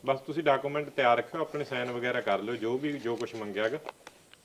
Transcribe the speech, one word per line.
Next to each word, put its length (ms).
ਬਸ 160
ਤੁਸੀਂ 220
ਡਾਕੂਮੈਂਟ 460
ਤਿਆਰ 280
ਰੱਖਿਓ, 240
ਆਪਣੇ 220
ਸਾਈਨ 280
ਵਗੈਰਾ 300
ਕਰ 200
ਲਿਓ, 160
ਜੋ 200
ਵੀ, 220
ਜੋ 160
ਕੁਛ 200
ਮੰਗਿਆ 280
ਹੈਗਾ। 160